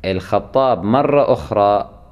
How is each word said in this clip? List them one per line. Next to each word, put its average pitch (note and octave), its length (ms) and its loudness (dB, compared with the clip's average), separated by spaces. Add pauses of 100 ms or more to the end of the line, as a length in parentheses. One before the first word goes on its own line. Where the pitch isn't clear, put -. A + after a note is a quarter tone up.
الخطاب G2 760 -2
مرة C#3 500 2
أخرى G#2 640 0 (120)